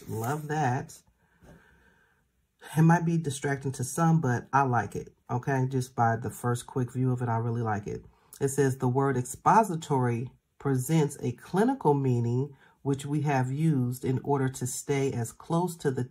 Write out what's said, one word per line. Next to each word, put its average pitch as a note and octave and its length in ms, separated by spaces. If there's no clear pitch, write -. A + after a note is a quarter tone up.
Love D3 400
that. D3 500
It D#3 60
might E3 240
be E3 140
distracting C#3 540
to B2 120
some, E3 380
but B2 280
I C#3 120
like A#2+ 340
it, - 160
okay? B2+ 380
Just C3 260
by A2+ 220
the A2+ 140
first A#2+ 360
quick B2 240
view B2+ 220
of B2 80
it, B2 80
I A2+ 80
really A#2 240
like G#2+ 260
it. A2 200
It C#3 80
says, C3+ 300
"The C3 100
word C3+ 300
expository C#3 1120
presents C#3+ 640
a B2+ 120
clinical A3 600
meaning B2+ 640
which C#3 240
we C#3+ 160
have C3+ 320
used C3+ 520
in C3 200
order C3+ 240
to C3 180
stay C#3 460
as A#2+ 180
close E3+ 460
to D3 140
the C3 200